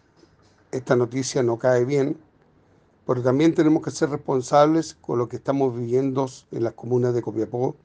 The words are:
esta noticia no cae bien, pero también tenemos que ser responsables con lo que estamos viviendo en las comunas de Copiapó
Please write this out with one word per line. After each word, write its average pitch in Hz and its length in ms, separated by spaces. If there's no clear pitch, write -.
esta 127 260
noticia 123 460
no 117 160
cae 123 260
bien, 143 340
pero 123 160
también 139 320
tenemos 156 280
que 147 80
ser 135 200
responsables 147 920
con - 180
lo 120 100
que 123 80
estamos 135 400
viviendo 131 520
en 117 140
las 113 100
comunas 123 400
de 120 80
Copiapó 113 640